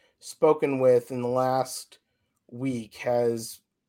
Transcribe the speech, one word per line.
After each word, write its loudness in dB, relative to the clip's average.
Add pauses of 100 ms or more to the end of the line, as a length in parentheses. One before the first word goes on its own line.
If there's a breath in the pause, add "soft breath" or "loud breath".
(200)
spoken 0
with 4
in -6
the -4
last -2 (520)
week -8
has, -2 (300)